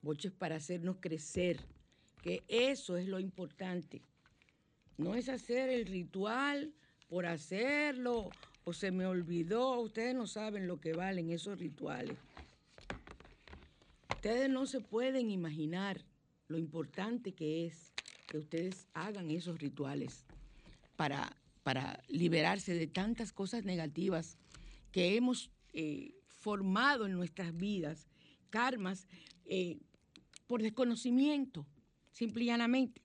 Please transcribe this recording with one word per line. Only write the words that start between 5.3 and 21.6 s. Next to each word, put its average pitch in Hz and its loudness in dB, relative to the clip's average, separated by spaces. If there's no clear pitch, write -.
el 240 2
ritual 220 -2
por 175 0
hacerlo, 240 0
o 175 -4
se 190 0
me 185 2
olvidó. 185 2
Ustedes 226 -2
no 233 -2
saben 208 -4
lo 175 -2
que 160 -2
valen 180 0
esos 175 -4
rituales. 139 -4
Ustedes 247 2
no 269 2
se 269 -2
pueden 247 2
imaginar 175 0
lo 160 -2
importante 185 -2
que 160 0
es - -12
que 151 -4
ustedes 165 -6
hagan 180 -4
esos 165 -2
rituales 139 -4
para, 143 0